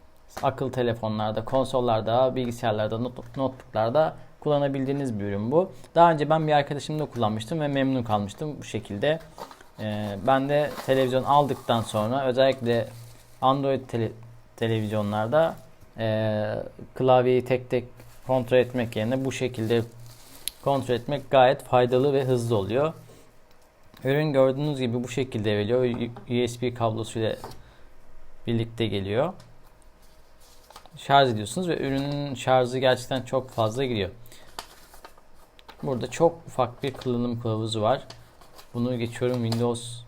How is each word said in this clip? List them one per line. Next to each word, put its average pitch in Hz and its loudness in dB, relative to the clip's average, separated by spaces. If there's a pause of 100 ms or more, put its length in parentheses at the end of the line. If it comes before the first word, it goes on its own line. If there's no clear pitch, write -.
(440)
akıllı 131 0
telefonlarda, 110 -2
konsollarda, 123 2
bilgisayarlarda, 117 -2
not-, 127 -8
notebook'larda 131 0 (240)
kullanabildiğiniz 139 0
bir 101 -4
ürün 101 -2
bu. 175 2 (240)
Daha 170 8
önce 147 0
ben 156 2
bir 151 2
arkadaşımda 147 -2
kullanmıştım 113 -2
ve 147 0
memnun 135 0
kalmıştım 110 -4
bu - -12
şekilde. 113 -2 (600)
Ee, 104 -4 (100)
ben 135 2
de 147 2 (160)
televizyon 131 2
aldıktan 131 2
sonra 110 -2
özellikle 123 2 (540)
Android 135 2
tele-, 113 -2 (440)
televizyonlarda, 110 0 (420)
e, 110 0 (400)
klavyeyi 127 6
tek 123 -2
tek 123 -2 (420)
kontrol 127 2
etmek 120 2
yerine 123 0
bu 131 -2
şekilde 117 0 (840)
kontrol 135 2
etmek 127 -6
gayet 135 6
faydalı 127 4
ve 135 2
hızlı 120 2
oluyor. 117 0 (1120)
Ürün 147 2
gördüğünüz 135 2
gibi 123 -2
bu 120 -8
şekilde 117 -2
geliyor. 104 2
U-, 120 -2
U 120 2
S 117 -10
B 127 -2
kablosuyla 110 -2 (1120)
birlikte 117 -2
geliyor. 101 -2 (1600)
Şarj 139 6
ediyorsunuz 117 -2
ve 160 0
ürünün 139 -2
şarjı 127 2
gerçekten 127 2
çok 127 -2
fazla 113 0
gidiyor. 107 0 (1700)
Burada 131 -4
çok 165 2 (100)
ufak 120 -2
bir 135 -4
kullanım 120 -2
kılavuzu 110 -2
var. 127 2 (720)
Bunu 120 -2
geçiyorum, 120 -2
Windows 117 -2